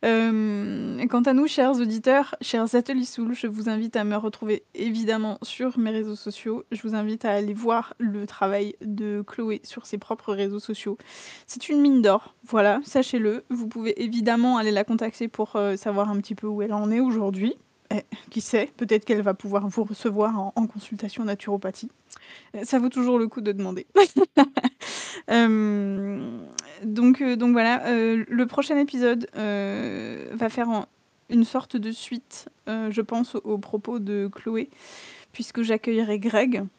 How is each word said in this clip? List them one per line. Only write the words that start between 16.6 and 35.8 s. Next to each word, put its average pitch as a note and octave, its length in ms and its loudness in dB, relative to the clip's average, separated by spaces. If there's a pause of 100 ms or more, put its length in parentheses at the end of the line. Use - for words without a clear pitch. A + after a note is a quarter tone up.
elle G#3+ 140 -4
en G#3 160 0
est A3+ 100 2
aujourd'hui. G#3+ 540 0 (400)
Eh, G#3 80 -2 (280)
qui A3 100 -6
sait, G#3+ 380 -2
peut-être G#3 260 0
qu'elle G#3+ 160 0
va G3 140 0
pouvoir G3+ 340 -2
vous G#3+ 160 -2
recevoir G#3+ 560 0
en, G3 160 -6
en A#3 100 2
consultation G#3+ 580 -8
naturopathie. G3+ 680 -6 (680)
Euh, G3+ 80 -8
ça C4 140 2
vaut A#3+ 100 2
toujours B3 300 2
le A3+ 100 2
coup A#3+ 120 -10
de G#3 120 -2
demander. F#3 420 -6
<laughs> D4+ 920 4 (460)
Euh, G#3 920 2 (640)
donc, A#3+ 360 6
euh, B3+ 160 2
donc A#3+ 160 4
voilà, A#3+ 340 4
euh, A3+ 420 2
le A#3+ 180 2
prochain C#4+ 320 0
épisode, B3 580 2
euh, G3+ 960 -4
va A3+ 160 -2
faire A#3 200 -2
en-, A3 180 -2 (440)
une A3+ 140 6
sorte - 320 -4
de A3 140 -4
suite, - 580 -12 (200)
euh, A3 220 -4
je G#3 100 -2
pense, A#3 340 -2
aux, A3 100 -4
aux G#3+ 140 -2
propos A3 400 -6
de G3+ 340 -2
Chloé, A3+ 380 -6 (600)
puisque - 300 -6
j'accueillerai A3 560 0